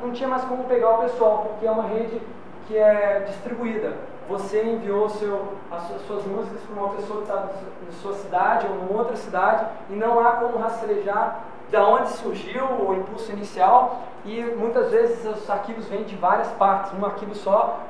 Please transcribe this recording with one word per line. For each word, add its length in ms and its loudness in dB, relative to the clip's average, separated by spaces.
não 100 -6
tinha 160 -4
mais 160 -2
como 200 -4
pegar 260 4
o 80 6
pessoal, 500 2
porque 180 -4
é 40 2
uma 140 0
rede 360 -4
que 80 -2
é 500 4
distribuída. 680 -4
Você 300 0
enviou 420 0
o 60 0
seu, 420 -4
as 120 -8
su-, 240 -8
suas 180 -6
músicas 380 -6
pra 200 -10
uma 120 -2
pessoa 260 -6
que 80 -8
tá 60 -2
na 140 -2
su-, 380 -12
na 140 -12
sua 140 -6
cidade 520 2
ou 100 -2
numa 240 -2
outra 160 -2
cidade 500 2
e 20 -10
não 280 4
há 120 8
como 260 0
rastrejar 840 -2
da 160 6
onde 240 6
surgiu 540 -6
o 300 0
impulso 360 -6
inicial 720 4
e 160 -6
muitas 340 2
vezes 360 4
os 240 -4
arquivos 360 -4
vêm 180 -4
de 120 -10
várias 360 2
partes, 460 2
um 60 -2
arquivo 300 -4
só, 560 2